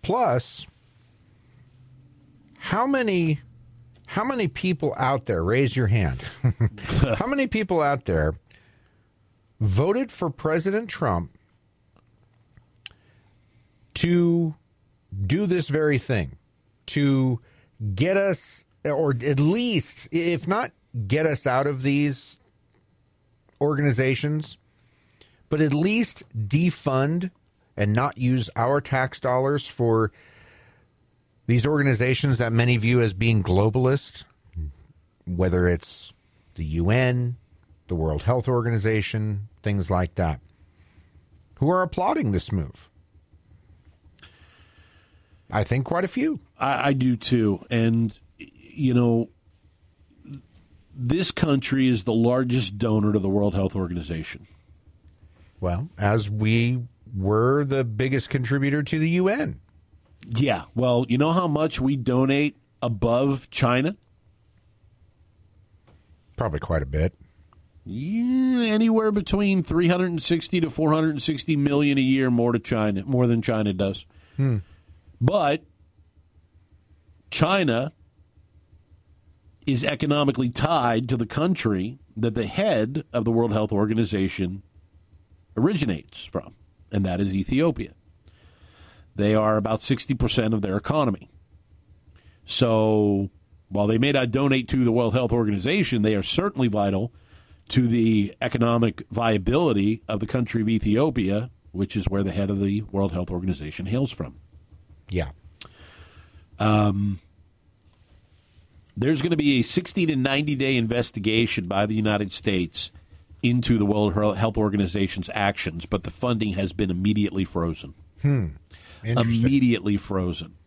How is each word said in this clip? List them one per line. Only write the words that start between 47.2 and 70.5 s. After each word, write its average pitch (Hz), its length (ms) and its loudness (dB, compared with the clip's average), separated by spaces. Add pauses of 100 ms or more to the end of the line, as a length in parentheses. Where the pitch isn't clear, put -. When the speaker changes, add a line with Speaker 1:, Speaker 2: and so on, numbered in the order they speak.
Speaker 2:
And, 113 480 0 (200)
you - 560 -4
know, 117 340 4 (1700)
this 143 360 0
country 135 580 2
is 113 160 0
the 120 80 0
largest 120 680 2
donor 107 340 2
to 107 60 4
the 98 100 0
World 101 260 2
Health 95 220 0
Organization. 85 720 -6 (1120)
Speaker 1:
Well, 92 380 -4
as 104 320 0
we 117 540 0 (300)
were 113 500 2
the 135 200 0
biggest 127 460 -2
contributor 139 520 0
to 156 160 -2
the 160 120 2
U 180 180 2
N. 269 320 -4 (640)
Speaker 2:
Yeah. 117 360 0 (120)
Well, 123 340 2
you 120 100 2
know 151 140 2
how 175 140 2
much 151 320 -2
we 135 180 0
donate 131 600 0 (240)
above 123 720 -2
China? 135 460 0 (2500)
Speaker 1:
Probably 80 240 -4
quite 80 220 -2
a 67 40 -6
bit. 76 280 0 (720)
Speaker 2:
Yeah, 240 800 0
anywhere 220 500 2
between 196 500 2
three 165 260 2
hundred 180 240 2
and 160 100 -4
sixty 170 380 0